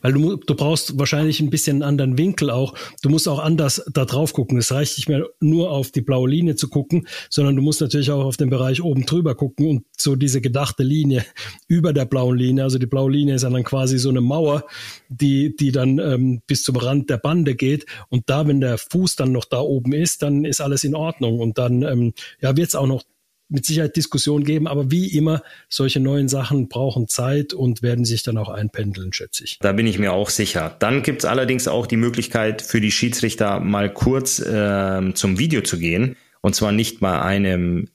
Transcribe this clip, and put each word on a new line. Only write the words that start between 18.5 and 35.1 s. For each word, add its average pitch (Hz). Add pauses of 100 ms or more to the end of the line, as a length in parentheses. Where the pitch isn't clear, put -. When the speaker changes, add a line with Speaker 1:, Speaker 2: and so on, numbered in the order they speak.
Speaker 1:
der 120
Fuß 180
dann 131
noch 123
da 127
oben 131
ist, 165
dann 143
ist -
alles 139
in 147
Ordnung. 127
Und 113
dann, 123
ähm, 120 (260)
ja, 135
wird's 175
auch 135
noch 131 (480)
mit 135
Sicherheit 156
Diskussionen 147
geben, 151
aber 139
wie 180
immer, 156 (260)
solche 135
neuen 139
Sachen 135
brauchen 123
Zeit 139
und 123
werden 120
sich 113
dann 113
auch 101
einpendeln, 101
schätze -
ich. -
Speaker 2:
Da 98
bin 113
ich 101
mir 98
auch 101
sicher. 85
Dann 120
gibt's 139
allerdings 127
auch 117
die 117
Möglichkeit 113
für 113
die 107
Schiedsrichter, 107
mal 101
kurz, 127
ähm, 98